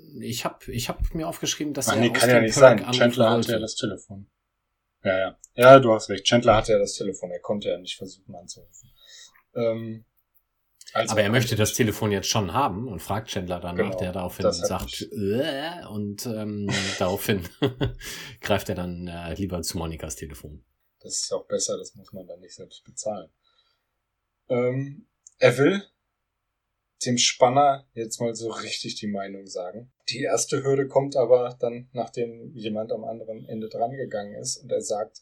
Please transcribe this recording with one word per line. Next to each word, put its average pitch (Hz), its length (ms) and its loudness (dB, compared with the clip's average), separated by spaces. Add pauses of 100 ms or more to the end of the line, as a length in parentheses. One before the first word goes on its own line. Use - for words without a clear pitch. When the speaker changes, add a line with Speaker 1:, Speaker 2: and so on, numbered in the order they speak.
(220)
Speaker 1:
ich 113 240 -6
hab, - 240 -10
ich 117 180 -6
hab - 260 -4
mir 160 140 -4
aufgeschrieben, 156 460 -4
dass 139 160 -2
Speaker 2:
Ach - 60 2
Speaker 1:
er - 60 2
Speaker 2:
nee, 117 100 4
Speaker 1:
aus - 60 -2
Speaker 2:
kann 131 120 4
ja 123 60 8
Speaker 1:
dem 113 100 6
Speaker 2:
nicht 110 80 0
Speaker 1:
Perk 139 100 6
Speaker 2:
sein. 120 220 12
Speaker 1:
anrufen 123 140 0
Speaker 2:
Chandler 120 300 6
hatte 117 80 4
Speaker 1:
wollte. 113 160 0
Speaker 2:
ja 110 60 0
das 110 160 -6
Telefon. - 520 -8 (760)
Ja, 95 160 2
ja. 95 200 -4 (160)
Ja, 131 240 12
du 120 140 4
hast 107 160 -2
recht. 95 160 -6
Chandler 120 300 6
hatte 110 180 2
ja 101 60 8
das 101 140 2
Telefon. 92 380 -6
Er 87 80 -10
konnte 104 300 -4
ja 87 100 -2
nicht - 180 -12
versuchen - 380 -14
anzurufen. - 560 -20 (640)
Ähm, 113 500 -4 (880)
also 113 200 0
Speaker 1:
Aber 107 100 2
er 101 60 2
möchte 120 220 2
Speaker 2:
eigentlich 104 80 0
Speaker 1:
das 107 140 2
Telefon 107 380 0
jetzt 95 180 -2
schon 98 240 0
haben 120 340 -2
und 92 140 -10
fragt 104 280 -6
Chandler 90 300 -6
danach, 90 360 -2
Speaker 2:
Genau, 92 40 -6
Speaker 1:
der 90 140 -4
daraufhin 90 320 -4
Speaker 2:
das 95 160 0
hat 101 80 0
Speaker 1:
sagt, 92 160 -4
Speaker 2:
mich - 260 -10
Speaker 1:
„Äh“, 120 760 -4
und, 202 360 -6
ähm, 107 420 -6
<laughs> 98 320 -4
daraufhin 98 420 0 (200)
<laughs> - 800 -6
greift - 280 -2
er 95 60 -2
dann, 90 320 -8
äh, 85 280 -10
lieber 87 260 -4
zu - 160 -6
Monikas 82 380 -8
Telefon. 73 480 -16 (380)
Speaker 2:
Das - 200 -8
ist - 120 -6
auch 92 140 -6
besser, 101 300 -2
das 92 180 -14
muss 98 180 -20
man 92 140 -14
dann 87 120 -16
nicht 90 160 -20
selbst - 280 -20
bezahlen. - 460 -10 (1200)
Ähm, 131 580 -2 (320)
er - 180 6
will 180 260 4 (1200)
dem 123 120 0
Spanner 139 760 4
jetzt 113 260 -8
mal 117 140 -2
so 113 160 -8
richtig 104 460 -8
die 104 120 -8
Meinung 98 400 -8
sagen. 95 440 -10 (180)
Die 120 120 -6
erste - 420 -2
Hürde 135 240 0
kommt 139 280 0
aber 123 440 4
dann, 120 340 -6
nachdem 117 640 -6
jemand 110 360 -6
am 110 120 -8
anderen 110 420 -12
Ende 110 240 -10
dran 117 220 -4
gegangen 107 440 -8
ist - 220 -8
und 127 140 -10
er 120 100 -2
sagt, 107 400 -6